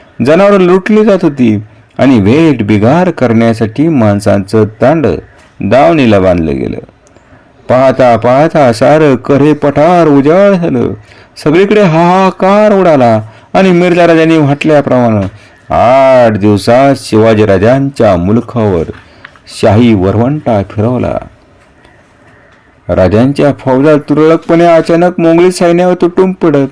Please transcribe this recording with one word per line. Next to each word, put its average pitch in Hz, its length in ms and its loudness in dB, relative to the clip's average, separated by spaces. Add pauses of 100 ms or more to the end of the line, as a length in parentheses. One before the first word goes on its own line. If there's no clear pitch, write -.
(260)
जनावरं 196 320 2
लुटली 190 460 0
जात 202 180 0
होती 127 380 -2 (380)
आणि 127 220 2
वेठ 131 420 0
बिगार 113 480 0
करण्यासाठी 117 760 -2
माणसांचं 104 760 0
तांड 131 420 -2 (540)
दावणीला 127 600 2
बांधलं 87 360 0
गेलं. 58 220 -8 (880)
पाहता 127 480 2
पाहता 131 560 0
सारं 139 440 2
करे 143 360 0
पठार 151 560 0
उजाड 160 460 2
झालं. 151 380 -4 (520)
सगळीकडे 196 380 0
हाहाकार 190 960 0
उडाला 127 420 2 (320)
आणि 190 180 2
मिर्झा 175 340 2
राजांनी 160 320 2
म्हटल्याप्रमाणे 135 1120 -2 (220)
आठ 123 600 2
दिवसात 117 600 0
शिवाजी 107 480 0
राजांच्या 110 680 0
मुलखावर 101 760 -2 (720)
शाही 113 340 2
वरवंटा 110 760 -2
फिरवला. 107 480 -4 (1700)
राजांच्या 113 640 0
फौजा 139 440 0
तुरळकपणे 160 680 0
अचानक 170 560 0
मोंगली 170 320 2
सैन्यावर 180 420 0
तुटून 180 380 -2
पडत, 143 400 -2